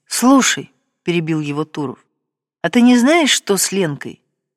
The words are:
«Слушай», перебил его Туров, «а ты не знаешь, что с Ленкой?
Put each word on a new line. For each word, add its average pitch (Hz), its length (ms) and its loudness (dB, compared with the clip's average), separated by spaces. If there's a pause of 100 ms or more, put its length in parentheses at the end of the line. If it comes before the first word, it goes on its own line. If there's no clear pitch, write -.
«Слушай», 247 640 0 (360)
перебил 165 320 -2
его 147 240 -6
Туров, 147 400 -10 (560)
«а 170 80 -2
ты 240 140 2
не 247 160 6
знаешь, 285 320 2
что - 260 -2
с - 160 -4
Ленкой? 165 480 -6 (360)